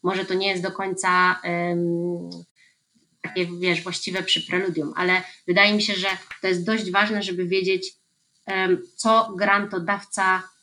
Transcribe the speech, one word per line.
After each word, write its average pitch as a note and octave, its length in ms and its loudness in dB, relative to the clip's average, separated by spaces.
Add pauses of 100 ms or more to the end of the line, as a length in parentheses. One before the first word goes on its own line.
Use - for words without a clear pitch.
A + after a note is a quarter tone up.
może F#3 220 0
to F#3 80 -4
nie F#3+ 140 0
jest F#3 160 -2
do F#3 80 -2
końca, F#3 720 2
em, F3 840 -2 (920)
takie, F3+ 260 -4 (120)
wiesz, F3 240 0
właściwe F3+ 400 -6
przy - 240 -2
preludium, F3 480 -2
ale F3+ 260 2 (260)
wydaje G3+ 260 4
mi G#3 80 2
się, G#3 120 -2
że F#3+ 140 -2 (340)
to F#3 60 -2
jest F3+ 180 0
dość G#3+ 260 -2
ważne, G#3 320 2
żeby F#3 220 -2
wiedzieć, F#3+ 480 0 (520)
em, F#3 360 2 (140)
co A3 420 4
grantodawca G3 1040 0 (180)